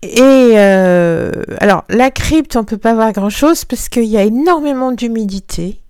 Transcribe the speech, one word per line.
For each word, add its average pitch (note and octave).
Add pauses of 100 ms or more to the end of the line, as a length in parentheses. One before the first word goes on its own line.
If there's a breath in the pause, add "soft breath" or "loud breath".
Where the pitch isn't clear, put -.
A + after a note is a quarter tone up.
Et, B3+
euh, F3+ (260)
alors, F#3+
la B3+
crypte, -
on A#3
peut G#3+
pas A3+
voir A3
grand-chose G#3
parce -
qu'il A#3
y A3
a G3
énormément C4
d'humidité. G#3+